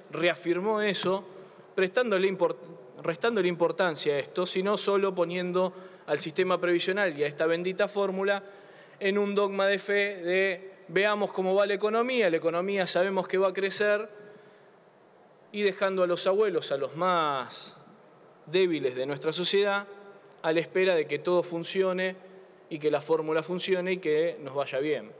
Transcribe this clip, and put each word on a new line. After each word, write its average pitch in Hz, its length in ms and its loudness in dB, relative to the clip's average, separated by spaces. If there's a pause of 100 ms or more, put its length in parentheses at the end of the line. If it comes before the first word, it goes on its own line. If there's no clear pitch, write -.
reafirmó 175 720 0
eso, 196 420 0 (520)
prestándole 190 520 2
import-, 185 300 0 (460)
restándole 185 440 0
importancia 160 680 0
a - 20 2
esto, 180 300 -2
sino 196 300 0
solo 196 360 2
poniendo 180 600 0 (340)
al 147 100 0
sistema 180 420 0
previsional 175 560 2
y 147 80 -2
a 143 40 2
esta 147 180 -2
bendita 185 420 0
fórmula 196 540 0 (580)
en 202 200 2
un 202 160 0
dogma 196 320 2
de 202 100 2
fe 202 460 0
de 185 500 0 (140)
veamos 202 440 0
cómo 185 220 0
va 202 140 4
la 202 80 0
economía, 220 560 2
la 165 60 2
economía 175 500 0
sabemos 185 400 0
que 185 100 -2
va 190 120 4
a 185 40 -2
crecer, 208 560 0 (1400)
y 208 100 -6
dejando 190 400 0
a 180 60 4
los 170 180 -2
abuelos, 190 460 2
a 139 60 0
los 139 180 -6
más 156 840 -2 (720)
débiles 156 480 2
de 127 100 -2
nuestra 147 260 -2
sociedad, 196 540 2 (560)
a 165 100 0
la 165 80 2
espera 185 360 2
de 151 100 2
que 147 140 -4
todo 175 240 2
funcione 185 720 -2 (540)
y 156 100 -8
que 147 100 0
la 143 120 2
fórmula 156 420 0
funcione 180 500 -2
y 180 40 -2
que 160 440 0
nos 135 140 -12
vaya 135 240 -2
bien. 135 400 -2